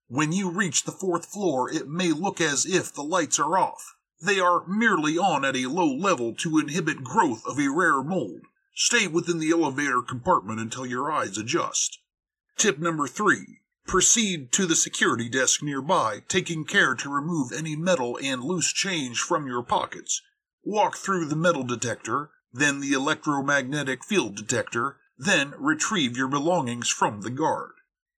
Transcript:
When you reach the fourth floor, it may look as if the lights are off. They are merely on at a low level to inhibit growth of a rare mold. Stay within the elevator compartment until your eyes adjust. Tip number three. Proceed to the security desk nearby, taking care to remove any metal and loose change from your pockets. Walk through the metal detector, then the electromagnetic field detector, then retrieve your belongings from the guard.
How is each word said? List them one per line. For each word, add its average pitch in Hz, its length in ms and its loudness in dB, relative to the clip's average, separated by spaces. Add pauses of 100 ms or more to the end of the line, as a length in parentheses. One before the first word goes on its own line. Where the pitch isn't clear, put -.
When 151 240 0
you 185 200 0
reach 175 340 -2
the 151 80 -8
fourth 170 340 -2
floor, 160 460 -2
it 139 160 -4
may 170 240 0
look 165 280 -2
as 147 260 2
if 175 280 0
the 147 80 -8
lights 160 380 0
are 160 180 2
off. - 240 -2 (400)
They 196 160 2
are 180 300 4
merely 180 480 2
on 170 300 2
at 131 100 0
a 127 100 -2
low 160 260 2
level 127 480 0
to 156 180 2
inhibit 151 440 -2
growth 131 440 2
of - 120 -6
a 139 120 2
rare 151 340 2
mold. 143 380 -4 (340)
Stay 220 320 2
within 165 320 0
the 156 100 0
elevator 143 520 2
compartment 123 580 0
until 113 260 -6
your 127 240 -4
eyes 110 280 -4
adjust. 123 600 -2 (600)
Tip 180 200 2
number 156 300 -2
three. 143 480 0 (300)
Proceed 185 680 2
to 196 140 2
the 165 100 2
security 120 520 0
desk 127 340 2
nearby, 139 680 0
taking 160 360 -2
care 165 300 2
to 127 140 -8
remove 143 420 -2
any 156 240 -6
metal 151 480 0
and 135 220 -2
loose 165 280 0
change 143 460 -4
from 151 300 -2
your 123 160 -4
pockets. - 560 -2 (420)
Walk 220 340 0
through 180 300 -2
the 147 80 -2
metal 160 300 2
detector, 120 640 -4 (220)
then 139 280 2
the 139 120 0
electromagnetic 139 1120 0
field 123 320 0
detector, 117 600 -2 (200)
then 143 400 2
retrieve 151 580 0
your 131 120 0
belongings 139 600 0
from 113 340 -2
the 107 80 -6
guard. 139 420 -2 (460)